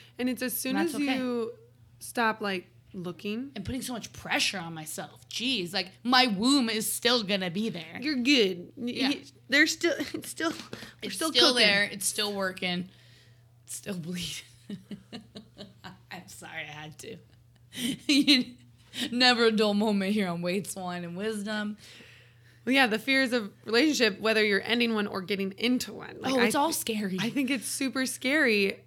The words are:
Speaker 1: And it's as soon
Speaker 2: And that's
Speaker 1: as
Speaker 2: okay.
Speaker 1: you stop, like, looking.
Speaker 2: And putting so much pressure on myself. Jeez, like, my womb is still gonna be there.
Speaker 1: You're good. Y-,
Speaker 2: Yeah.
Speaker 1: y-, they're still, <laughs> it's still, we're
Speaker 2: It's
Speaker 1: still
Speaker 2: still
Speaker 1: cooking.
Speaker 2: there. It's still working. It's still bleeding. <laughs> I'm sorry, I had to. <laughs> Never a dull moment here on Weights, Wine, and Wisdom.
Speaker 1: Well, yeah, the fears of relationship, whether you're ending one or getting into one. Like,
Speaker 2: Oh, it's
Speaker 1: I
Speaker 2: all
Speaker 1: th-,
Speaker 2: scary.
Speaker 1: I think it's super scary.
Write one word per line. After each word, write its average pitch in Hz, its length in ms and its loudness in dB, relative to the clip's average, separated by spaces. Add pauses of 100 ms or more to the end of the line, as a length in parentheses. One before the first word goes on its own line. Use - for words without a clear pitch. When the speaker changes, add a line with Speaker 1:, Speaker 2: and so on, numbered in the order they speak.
(180)
Speaker 1:
And 247 100 0
it's 254 140 -4
as 254 140 -2
soon 262 200 -2
Speaker 2:
And 311 100 2
that's 302 80 -2
Speaker 1:
as 294 80 -2
Speaker 2:
okay. 269 140 0
Speaker 1:
you 240 360 -2 (460)
stop, 220 420 -2
like, 190 280 -4 (240)
looking. 208 640 -8
Speaker 2:
And 190 80 -8
putting 247 180 -6
so 254 100 -8
much 220 200 -10
pressure 190 460 0
on 165 160 -8
myself. - 540 -12
Jeez, 214 440 -2
like, 190 160 -2 (160)
my 254 240 6
womb 233 400 4
is 214 240 -2
still 233 320 2
gonna 185 260 -2
be 208 200 -2
there. 165 300 -10
Speaker 1:
You're 285 220 -2
good. 202 540 4
Y-, 240 160 -6
Speaker 2:
Yeah. 226 180 0
Speaker 1:
y-, - 120 -4 (260)
they're 294 180 6
still, 320 300 0
<laughs> - 160 -6
it's - 160 -8
still, 320 220 -4
we're 320 60 -8 (460)
Speaker 2:
It's 202 140 -8
Speaker 1:
still 320 160 -2
Speaker 2:
still 254 220 6
Speaker 1:
cooking. 226 120 6
Speaker 2:
there. 202 180 6
It's - 220 -6
still 208 260 -2
working. 185 560 -2 (760)
It's - 100 -10
still 190 200 -8
bleeding. 175 480 -8 (240)
<laughs> - 440 -14 (1000)
I'm 180 180 -14
sorry, 160 340 -14
I 151 100 -12
had 151 280 -14
to. - 160 -14 (600)
<laughs> 262 680 2 (680)
Never 240 360 4
a 226 40 6
dull 214 240 2
moment 202 380 2
here 202 160 2
on 170 140 -4
Weights, 180 340 -2
Wine, 180 260 -6
and 170 140 -10
Wisdom. 208 600 -4 (880)
Speaker 1:
Well, 254 100 2
yeah, 269 120 6
the 214 140 0
fears 269 320 2
of 214 180 -2 (140)
relationship, 226 560 4
whether 220 240 4
you're 202 180 2
ending 233 320 2
one 208 140 0
or 190 120 -4
getting 190 380 -2
into 240 340 0
one. - 280 -12
Like, 254 140 -2
Speaker 2:
Oh, 247 60 4
it's 220 140 4
Speaker 1:
I 285 60 2
Speaker 2:
all 311 80 4
Speaker 1:
th-, 320 80 -2
Speaker 2:
scary. 208 440 -4
Speaker 1:
I 220 100 0
think 254 200 0
it's 240 160 -2
super 262 400 -2
scary. 240 800 2